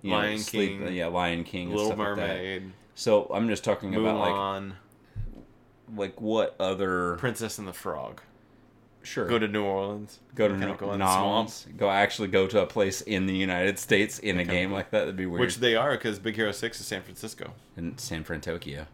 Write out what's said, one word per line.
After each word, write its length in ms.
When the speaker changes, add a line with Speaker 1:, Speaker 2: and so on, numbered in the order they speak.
Speaker 1:
you 80
know, 80
Speaker 2:
Lion 200
Speaker 1:
Sleep, 400
Speaker 2:
King, 160
Speaker 1:
yeah, 120
Lion 360
King, 260
and 80
Speaker 2:
Little 160
Speaker 1:
stuff 60
like 180
that. 200
Speaker 2:
Mermaid, 360
Speaker 1:
So 400
I'm 140
just 160
talking 300
about, 240
like, 160
Speaker 2:
Mulan, 380
Speaker 1:
like, 260
what 380
other 580
Speaker 2:
Princess 420
and 100
the 40
Frog. 480
Speaker 1:
Sure. 260
Speaker 2:
Go 100
to 80
New 160
Orleans. 560
Speaker 1:
Go 140
to 60
Speaker 2:
Kinda 140
Speaker 1:
New 80
Speaker 2:
go 160
in 60
the 80
Speaker 1:
Orleans. 560
Speaker 2:
swamp. 160
Speaker 1:
Go, 120
actually 380
go 200
to 140
a 40
place 360
in 240
the 100
United 420
States 400
in 200
a 40
Speaker 2:
Okay. 80
Speaker 1:
game 220
like 180
that. 100
That'd 160
be 100
weird. 140
Speaker 2:
Which 180
they 180
are, 200
'cause 220
Big 160
Hero 160
six 300
is 60
San 160
Francisco. 500
Speaker 1:
In 220
San 260
Fran, 160
Tokyo. 540